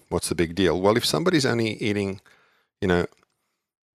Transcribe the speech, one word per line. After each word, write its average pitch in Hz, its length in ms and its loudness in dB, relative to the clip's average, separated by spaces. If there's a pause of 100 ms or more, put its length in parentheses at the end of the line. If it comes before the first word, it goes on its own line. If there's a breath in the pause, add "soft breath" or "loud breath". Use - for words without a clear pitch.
what's - 180 -2
the 92 80 -6
big 85 200 -2
deal?" 90 260 2
Well, 104 160 4
if 120 80 0
somebody's 156 400 0
only 117 360 -2
eating, 101 380 -4 (600 soft breath)
you 98 80 0
know, 87 160 2 (920)